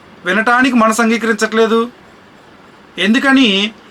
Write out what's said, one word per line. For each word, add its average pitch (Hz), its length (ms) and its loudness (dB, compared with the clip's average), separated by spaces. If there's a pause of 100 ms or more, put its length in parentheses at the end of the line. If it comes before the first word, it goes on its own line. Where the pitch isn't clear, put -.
(240)
వినటానికి 240 520 0
మనసు 220 260 2
అంగీకరించట్లేదు? 226 880 -2 (1080)
ఎందుకని 220 720 0 (180)